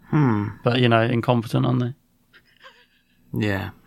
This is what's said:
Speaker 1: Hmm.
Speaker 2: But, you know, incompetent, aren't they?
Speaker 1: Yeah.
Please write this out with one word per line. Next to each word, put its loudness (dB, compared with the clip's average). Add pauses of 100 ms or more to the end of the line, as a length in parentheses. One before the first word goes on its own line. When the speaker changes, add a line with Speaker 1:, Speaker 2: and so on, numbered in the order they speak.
Speaker 1:
Hmm. 0 (140)
Speaker 2:
But, 0
you 4
know, 4
incompetent, 0
aren't 0
they? -4 (1400)
Speaker 1:
Yeah. -2 (160)